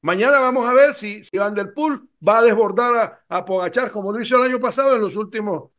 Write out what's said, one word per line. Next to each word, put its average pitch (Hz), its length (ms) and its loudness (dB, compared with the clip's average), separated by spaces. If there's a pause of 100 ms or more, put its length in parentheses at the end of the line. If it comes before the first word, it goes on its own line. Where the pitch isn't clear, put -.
Mañana 214 380 2
vamos 254 280 0
a 247 60 0
ver 277 200 6
si, 214 300 -12
si - 140 -8
Van 202 180 -2
Der 202 180 -6
Poel 294 260 -2 (260)
va 214 140 4
a 233 40 4
desbordar 226 520 2
a, - 420 -4
a - 80 -4
Pogacar 190 460 -4
como 202 200 -6
lo 226 100 -6
hizo 247 140 -2
el 254 160 4
año 254 80 -4
pasado 254 360 0
en 220 60 -2
los 196 140 -4
últimos, 208 640 -6